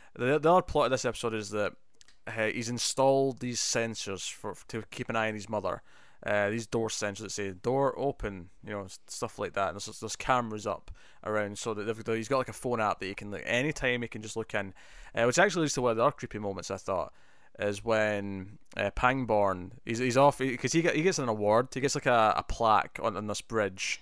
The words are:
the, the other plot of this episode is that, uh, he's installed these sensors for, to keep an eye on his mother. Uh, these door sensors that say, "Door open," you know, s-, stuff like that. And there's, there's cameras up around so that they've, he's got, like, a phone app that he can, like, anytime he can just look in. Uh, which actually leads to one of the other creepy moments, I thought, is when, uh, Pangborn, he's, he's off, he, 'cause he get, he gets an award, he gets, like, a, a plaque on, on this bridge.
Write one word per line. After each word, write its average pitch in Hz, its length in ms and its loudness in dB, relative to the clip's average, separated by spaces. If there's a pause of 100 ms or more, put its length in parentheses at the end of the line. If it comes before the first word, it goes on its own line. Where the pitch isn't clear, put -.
(140)
the, 135 260 2
the 160 120 6
other 180 100 8
plot 147 240 2
of 123 40 2
this 131 140 0
episode 113 300 -2
is 104 160 -6
that, 104 240 -2 (520)
uh, 110 200 -2
he's 110 220 -2
installed 135 720 2
these 120 200 -4
sensors 110 720 -2
for, 101 240 -10 (140)
to 110 220 -6
keep - 180 -8
an 117 80 0
eye 110 120 2
on 107 60 -4
his 104 140 -10
mother. 101 340 -2 (420)
Uh, 104 260 2
these 113 160 -4
door 113 220 0
sensors 101 320 -4
that 101 120 -10
say, 98 180 -4
"Door 127 480 0
open," 104 520 -4 (120)
you 107 80 -12
know, 101 140 -6
s-, 95 220 -16
stuff - 320 -8
like 95 160 -4
that. 98 160 0
And 98 100 -8
there's, - 200 -12
there's 110 160 -8
cameras 113 500 -2
up - 240 -6 (340)
around 104 340 -2
so 117 140 -4
that 104 120 -6
they've, 113 320 -4
he's 113 120 -4
got, 135 80 2
like, 127 140 0
a - 20 -8
phone 120 260 -4
app 104 220 2
that 101 60 -4
he 95 80 -4
can, 104 160 -10
like, 95 160 -8
anytime 123 560 0
he 117 60 -6
can 110 120 -12
just 107 160 -10
look 110 160 -6
in. 98 220 -4 (400)
Uh, 113 100 4
which 123 140 4
actually 175 240 6
leads 147 100 0
to - 80 -2
one 123 120 2
of 110 40 -2
the 113 80 2
other 143 80 4
creepy - 260 -10
moments, 98 320 -6
I 95 60 -4
thought, 95 380 -4 (440)
is 104 240 -2
when, 104 760 0 (180)
uh, 101 140 0
Pangborn, 107 800 2 (140)
he's, 113 120 -2
he's 123 200 2
off, 139 200 8
he, 131 200 -2
'cause - 160 0
he 165 80 4
get, 160 120 2
he 156 80 2
gets 185 160 2
an 127 120 -2
award, 107 420 4
he 135 80 -4
gets, 135 140 2
like, 143 120 -2
a, 113 300 6
a 85 60 0
plaque - 600 4
on, 107 140 0
on 104 100 -4
this 104 140 -4
bridge. 101 600 -2